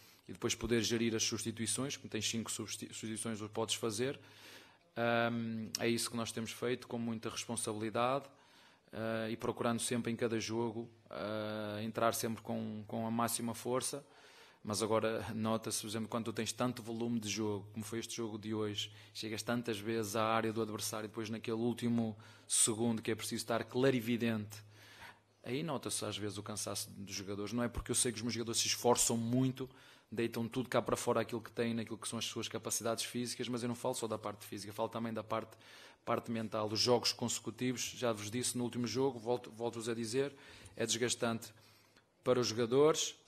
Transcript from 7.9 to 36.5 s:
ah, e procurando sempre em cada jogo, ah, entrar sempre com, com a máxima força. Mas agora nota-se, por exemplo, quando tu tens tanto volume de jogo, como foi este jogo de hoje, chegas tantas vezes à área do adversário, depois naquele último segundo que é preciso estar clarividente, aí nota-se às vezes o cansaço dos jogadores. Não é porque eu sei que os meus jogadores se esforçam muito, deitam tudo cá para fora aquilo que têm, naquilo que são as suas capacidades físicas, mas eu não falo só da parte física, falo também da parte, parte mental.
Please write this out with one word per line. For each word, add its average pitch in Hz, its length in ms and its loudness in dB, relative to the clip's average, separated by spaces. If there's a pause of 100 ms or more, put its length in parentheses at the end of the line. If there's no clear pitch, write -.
ah, 113 380 -2
e 117 60 -2
procurando 117 440 0
sempre 117 320 0
em 113 40 -2
cada 113 220 2
jogo, 113 520 -2 (180)
ah, 107 760 -4
entrar 113 320 4
sempre 113 280 -2
com, 110 440 -4
com 113 200 -2
a 113 40 0
máxima 117 440 2
força. 127 500 -2 (580)
Mas 104 200 0
agora 110 420 4 (100)
nota-se, 110 460 0
por - 60 -6
exemplo, 110 220 -2
quando 113 180 -2
tu 113 60 -4
tens 110 200 -2
tanto 123 300 0
volume 117 380 0
de 107 80 -4
jogo, 104 440 0
como 110 120 -6
foi 113 160 -4
este - 160 -8
jogo 110 200 -4
de 107 160 -6
hoje, 107 400 -2 (220)
chegas 110 280 -4
tantas 120 360 0
vezes 107 380 0
à 110 80 4
área 110 280 4
do 107 80 0
adversário, 107 480 -2
depois 107 220 -4
naquele 113 260 -2
último 117 600 2 (280)
segundo 113 540 4
que 113 100 -2
é 110 40 4
preciso 107 280 -4
estar 113 220 0
clarividente, 117 1000 2 (840)
aí 131 180 -2
nota-se 127 420 -2
às 107 140 -2
vezes 101 180 -4
o 104 60 -8
cansaço 101 480 -4
dos 95 240 -10
jogadores. 101 380 -4
Não 120 100 2
é 120 60 2
porque - 220 -6
eu 123 40 2
sei 123 160 4
que 107 80 -6
os 107 40 -6
meus 117 120 -2
jogadores 113 260 0
se - 60 2
esforçam 120 500 6
muito, 127 540 2 (400)
deitam 117 380 0
tudo 127 200 -2
cá 120 140 4
para - 140 2
fora 113 240 2
aquilo 110 200 -2
que - 120 -16
têm, 117 220 0
naquilo 113 240 -4
que - 100 -8
são 117 100 -4
as 110 60 -2
suas - 240 -4
capacidades 113 560 -2
físicas, 120 440 -4
mas 120 140 -2
eu 123 60 0
não 120 60 0
falo 127 200 -2
só 117 140 -2
da 107 100 -2
parte 104 260 -6
física, 101 280 -8
falo 113 160 0
também 113 240 -2
da 110 100 -4
parte, 110 340 -4 (480)
parte 117 260 0
mental. 110 380 0